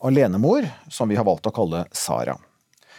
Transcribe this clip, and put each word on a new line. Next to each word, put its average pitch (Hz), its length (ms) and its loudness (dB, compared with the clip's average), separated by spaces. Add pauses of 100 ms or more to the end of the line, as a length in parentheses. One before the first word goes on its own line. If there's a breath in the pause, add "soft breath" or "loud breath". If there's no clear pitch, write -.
alenemor, 135 680 2 (200)
som - 180 -4
vi 104 80 0
har 117 100 2
valgt 90 200 0
å 107 80 -2
kalle 87 400 -2
Sara. 60 420 -4 (640 soft breath)